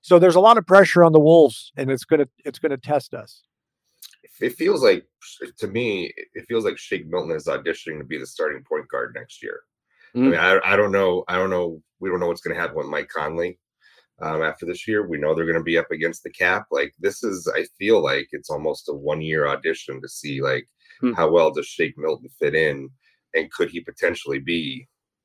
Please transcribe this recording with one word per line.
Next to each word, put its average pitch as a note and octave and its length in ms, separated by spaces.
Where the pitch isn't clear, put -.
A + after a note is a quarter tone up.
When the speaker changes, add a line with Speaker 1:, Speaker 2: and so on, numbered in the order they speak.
Speaker 1:
So F3+ 160
there's E3+ 180
a F3+ 40
lot A3+ 180
of F#3 80
pressure F3+ 380
on E3 80
the D#3 80
Wolves, D3+ 560
and C3+ 160
it's C3 140
gonna, D3 240
it's C#3+ 120
gonna C#3+ 200
test C#3+ 360
us. A2 300
Speaker 2:
It - 160
feels E3 260
like, G2 240
to G#2+ 100
me, G2+ 460
it - 140
feels A2+ 160
like F#2+ 140
Shake E2+ 280
Milton E2 300
is D#2 120
auditioning D2+ 500
to C#2 80
be B1+ 120
the B1+ 80
starting D2 380
point D2+ 240
guard A#1+ 260
next - 300
year. - 160
Speaker 3:
Mm. B2+ 120
Speaker 2:
I - 20
mean, E2 100
I, F#2 340
I - 40
don't G2+ 160
know. F#2 340
I F2+ 80
don't F#2+ 140
know. E2+ 320
We F#2 100
don't F2+ 120
know F2 60
what's E2+ 120
gonna E2+ 180
happen D#2+ 200
with C#2+ 100
Mike D2 220
Conley, E2 500
um, D#2 200
after D#2+ 240
this F2 220
year. G#2+ 180
We E2 120
know D2+ 180
they're E2 100
gonna E2 160
be E2 160
up E2 140
against E2+ 320
the F2 80
cap. F#2 400
Like, C#2+ 280
this G2 260
is, F#2 280
I D#2+ 120
feel G2+ 240
like C#2+ 300
it's C#2 180
almost D2+ 380
a D2+ 60
one-year D2+ 540
audition C#2 540
to - 60
see, - 340
like, - 280
Speaker 3:
Hmm. B2 120
Speaker 2:
how E2 160
well E2 220
does D2 140
Shake D#2 320
Milton D2 320
fit D2+ 160
in, C#2 340
and D#2+ 180
could E2 180
he E2+ 120
potentially E2 580
be C#2 480